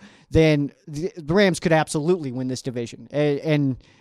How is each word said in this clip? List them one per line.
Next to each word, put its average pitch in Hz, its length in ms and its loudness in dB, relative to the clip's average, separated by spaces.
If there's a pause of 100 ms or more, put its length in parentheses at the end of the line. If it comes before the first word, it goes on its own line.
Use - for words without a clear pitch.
(320)
then 151 400 4 (160)
the, 156 280 -8
the 156 200 -6
Rams 190 240 4
could 175 120 0
absolutely 156 600 0
win 127 160 -6
this 127 160 -6
division. 117 480 -8
And, 143 280 0
and 143 440 0 (180)